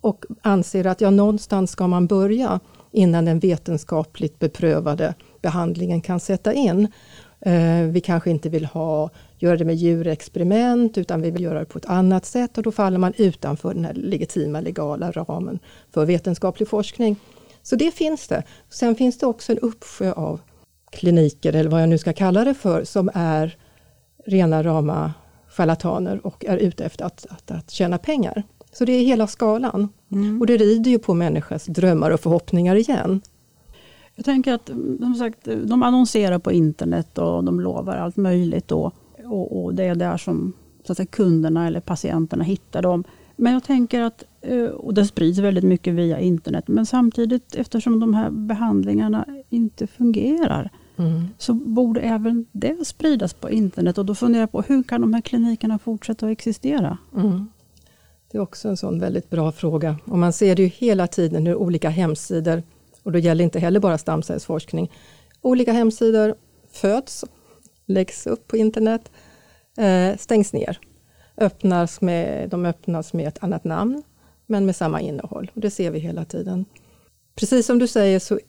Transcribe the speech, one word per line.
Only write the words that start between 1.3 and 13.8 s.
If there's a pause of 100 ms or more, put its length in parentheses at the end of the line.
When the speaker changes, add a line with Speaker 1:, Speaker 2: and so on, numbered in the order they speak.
Speaker 1:
ska
man
börja (320)
innan
den
vetenskapligt
beprövade (280)
behandlingen
kan
sätta
in. (520)
Eh,
vi
kanske
inte
vill
ha, (300)
göra
det
med
djurexperiment,
utan
vi
vill
göra
det
på
ett
annat
sätt,
och
då
faller
man
utanför
den